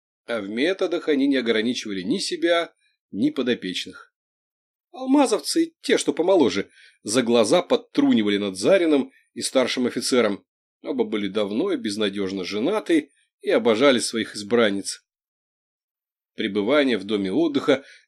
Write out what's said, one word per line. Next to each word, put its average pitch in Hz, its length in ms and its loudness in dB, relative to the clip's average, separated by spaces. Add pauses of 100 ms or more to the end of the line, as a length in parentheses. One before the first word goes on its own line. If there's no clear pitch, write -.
(260)
А 117 160 -6
в 98 80 -10
методах 165 580 -2
они 139 200 2
не 135 100 2
ограничивали 110 640 -2
ни 117 160 -2
себя, 170 560 -2 (380)
ни 110 180 -2
подопечных. 101 840 -6 (800)
Алмазовцы, 269 920 0
те, 208 160 2
что - 140 0
помоложе, 151 580 2 (340)
за 117 200 2
глаза 117 380 4
подтрунивали 120 760 2
над 98 200 -4
Зариным 147 560 2 (200)
и 120 80 -10
старшим 123 460 0
офицером. 113 580 0 (380)
Оба 135 220 -2
были 104 240 -4
давно 107 420 -2
и 160 60 -2
безнадёжно 101 640 -4
женаты 156 680 -2 (280)
и - 100 -6
обожали 120 500 4
своих 107 360 -6
избранниц. 104 720 -2 (1300)
Пребывание 110 640 0
в 92 40 -10
доме 98 300 -2
отдыха 143 500 0 (240)